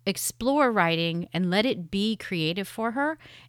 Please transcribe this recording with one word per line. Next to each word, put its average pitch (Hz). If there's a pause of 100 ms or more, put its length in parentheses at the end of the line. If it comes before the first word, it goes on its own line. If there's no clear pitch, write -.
explore 254
writing 170
and 180
let 202
it 185
be 208
creative 175
for 226
her, 285 (320)